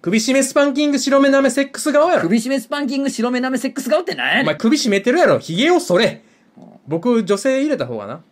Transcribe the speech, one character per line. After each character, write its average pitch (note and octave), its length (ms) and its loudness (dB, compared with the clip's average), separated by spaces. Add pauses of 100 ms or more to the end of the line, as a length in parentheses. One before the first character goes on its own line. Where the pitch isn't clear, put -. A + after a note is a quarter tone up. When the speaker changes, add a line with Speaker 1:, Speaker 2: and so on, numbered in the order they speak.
Speaker 1:
首 G#3 180 0
絞 B3+ 160 0
め C4+ 80 2
ス - 100 -4
パ C#4+ 120 4
ン C#4+ 80 0
キ D4 120 0
ン D4 60 0
グ C#4 80 0
白 C#4 220 2
目 C#4 80 4
舐 C#4 100 4
め C#4 100 2
セ C#4 120 -2
ッ C4+ 100 -4
ク - 80 -14
ス D4+ 140 -2
顔 D4+ 160 4
や E4 80 2
ろ。 - 60 0
Speaker 2:
首 G#3+ 180 2
絞 B3+ 140 -4
め C4+ 40 -2
ス - 80 -12
パ C#4+ 140 -6
ン C#4+ 60 -4
キ C4+ 100 -4
ン C#4 60 -2
グ C4+ 60 -2
白 A#3+ 220 -4
目 B3 80 -2
舐 B3+ 120 -4
め C4 60 -2
セ C4 120 -4
ッ C4+ 40 -12
ク C#4+ 60 -8
ス A#3+ 100 -8
顔 D#4 120 2
っ - 20 -8
て - 120 -8
な A#2+ 100 -4
ん - 20 0
や D3 60 0
ね A3 80 2
ん。 - 20 0
Speaker 1:
お - 40 0
前 D3+ 80 0
首 A#3 220 2
絞 B3 140 0
め G3 80 2
て A#3+ 140 0
る E4+ 60 2
や D#4 80 4
ろ。 C#3+ 120 4
髭 A3+ 320 0
を F4 80 4
剃 F3+ 180 0
れ。 G#3+ 240 0 (360)
Speaker 2:
う - 20 -20
ん。 - 40 -20 (220)
Speaker 1:
僕、 G3+ 380 0
女 G3 140 0
性 C4 240 0
入 D4+ 80 -2
れ C#4+ 80 -2
た C3 80 -4
方 A#2+ 120 -8
が G2+ 80 -10
な C3 160 -12 (100)